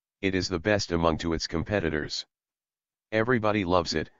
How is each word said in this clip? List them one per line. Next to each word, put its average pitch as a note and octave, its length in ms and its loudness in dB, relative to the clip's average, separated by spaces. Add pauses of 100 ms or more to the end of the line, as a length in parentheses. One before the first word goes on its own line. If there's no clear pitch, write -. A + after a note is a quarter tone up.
(220)
It F#2+ 120 0
is F2+ 140 -2
the F2+ 100 -2
best G2+ 340 0
among E2+ 260 2
to E2 160 -2
its E2 120 -4
competitors. D#2+ 760 -2 (880)
Everybody G#2+ 540 2
loves F2 260 2
it, D#2 160 -2 (120)